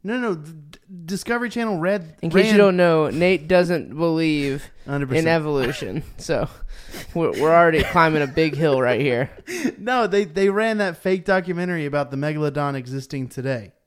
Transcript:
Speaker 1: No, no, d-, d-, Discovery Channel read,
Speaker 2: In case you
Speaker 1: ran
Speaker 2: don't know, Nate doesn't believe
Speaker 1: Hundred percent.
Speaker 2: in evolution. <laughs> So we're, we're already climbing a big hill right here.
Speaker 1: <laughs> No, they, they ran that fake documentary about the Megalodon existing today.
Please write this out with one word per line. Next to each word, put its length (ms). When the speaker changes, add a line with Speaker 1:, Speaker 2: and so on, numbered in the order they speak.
Speaker 1:
No, 120
no, 180
d-, 160
d-, 80
Discovery 440
Channel 300
read, 420
Speaker 2:
In 80
case 160
you 60
Speaker 1:
ran 60
Speaker 2:
don't 200
know, 320
Nate 380
doesn't 480
believe 760
Speaker 1:
Hundred 240
percent. 180
Speaker 2:
in 60
evolution. 760
<laughs> 80
So 300
we're, 180
we're 120
already 300
climbing 380
a 60
big 280
hill 260
right 200
here. 360
Speaker 1:
<laughs> 400
No, 300
they, 180
they 240
ran 280
that 200
fake 280
documentary 600
about 260
the 60
Megalodon 580
existing 540
today. 440